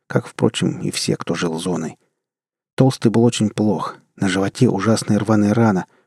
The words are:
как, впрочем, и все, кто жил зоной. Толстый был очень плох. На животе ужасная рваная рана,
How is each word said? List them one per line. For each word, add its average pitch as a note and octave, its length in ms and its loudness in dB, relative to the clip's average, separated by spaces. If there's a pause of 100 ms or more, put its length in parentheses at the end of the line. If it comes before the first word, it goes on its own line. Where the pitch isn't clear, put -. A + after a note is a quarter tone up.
как, - 200 -4
впрочем, F2+ 540 -2
и G2 100 -6
все, - 260 -4
кто - 180 -6
жил E2 240 -6
зоной. E2 400 -6 (800)
Толстый C3 340 2
был A#2 140 4
очень A2 260 2
плох. - 460 -2 (200)
На G2 120 -2
животе G2 400 0
ужасная G#2 500 0
рваная G#2 340 2
рана, G#2 340 2 (200)